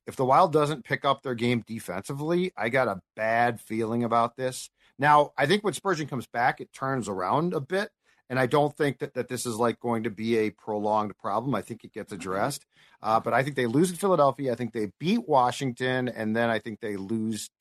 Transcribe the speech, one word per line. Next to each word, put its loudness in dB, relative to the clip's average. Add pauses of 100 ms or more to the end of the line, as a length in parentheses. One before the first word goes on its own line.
if -12
the 0
Wild 4
doesn't 0
pick -4
up 0
their -4
game 0
defensively, -4
I -4
got 2
a -4 (160)
bad 0
feeling -4
about 0
this. -6 (280)
Now, 6
I 2
think 2
when 0
Spurgeon -2
comes -6
back, -2
it -16
turns -4
around 0
a -2
bit. -4 (400)
And -2
I 2
don't 2
think 0
that, -8
that -4
this -6
is, -4
like, 0
going -2
to -2
be 0
a 2
prolonged -2
problem. -2
I -2
think -14
it -20
gets -12
addressed. -4 (360)
Uh, 4
but -2
I 4
think -4
they 0
lose 4
in -8
Philadelphia. 2
I 0
think -6
they -4
beat 0
Washington, 0
and -2
then 2
I 0
think -12
they -6
lose -4 (120)